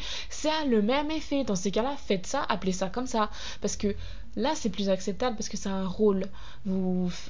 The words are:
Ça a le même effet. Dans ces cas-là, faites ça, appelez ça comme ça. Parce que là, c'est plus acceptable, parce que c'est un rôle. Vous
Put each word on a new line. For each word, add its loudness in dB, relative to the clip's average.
Ça -2
a 0
le 4
même 2
effet. 0
Dans 0
ces 0
cas-là, 0
faites 0
ça, 0
appelez 0
ça 0
comme -4
ça. 2
Parce 0
que 0
là, 2
c'est 0
plus 0
acceptable, 0
parce -4
que -4
c'est -4
un 0
rôle. 4
Vous 2